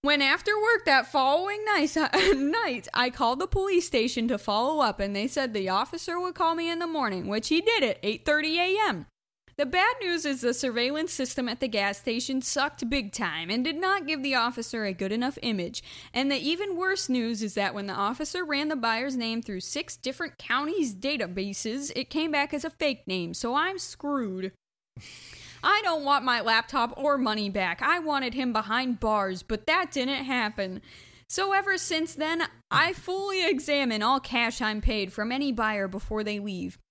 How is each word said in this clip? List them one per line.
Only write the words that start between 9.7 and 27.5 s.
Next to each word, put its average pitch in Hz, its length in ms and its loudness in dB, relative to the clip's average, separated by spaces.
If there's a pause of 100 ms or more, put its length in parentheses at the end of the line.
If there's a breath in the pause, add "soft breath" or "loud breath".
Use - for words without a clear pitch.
news 349 240 0
is 277 160 -2
the 240 140 2
surveillance 262 580 -2
system 254 340 -2
at 226 140 -6
the 262 80 0
gas 202 300 0
station 262 420 -2
sucked 277 480 0
big 226 240 0
time 165 380 -4
and 233 120 0
did 302 140 0
not 381 300 0
give 302 160 -2
the 269 120 0
officer 233 520 -2
a 190 80 -2
good 190 180 -2
enough 247 300 -2
image. 214 400 -4 (320 loud breath)
And 277 180 2
the 269 60 0
even 339 400 -2
worse 381 320 0
news 233 320 0
is 208 140 -4
that 196 180 0
when 202 120 -6
the 196 60 -6
officer 262 500 -2
ran 302 260 0
the 311 80 0
buyer's 247 420 0
name 226 240 -2
through 190 180 -6
six - 380 -4
different 262 400 -6
counties' 285 560 0
databases, 214 1000 -4
it 269 140 -4
came 311 220 -2
back 294 240 0
as 285 100 -4
a 320 60 -4
fake 285 360 -2
name, 175 280 -4
so 240 200 -2
I'm 349 240 0
screwed. 208 760 -4 (1080 loud breath)
I 415 220 4
don't 320 200 0
want 277 200 4
my 240 160 2
laptop 233 560 2
or 277 220 2
money 214 320 0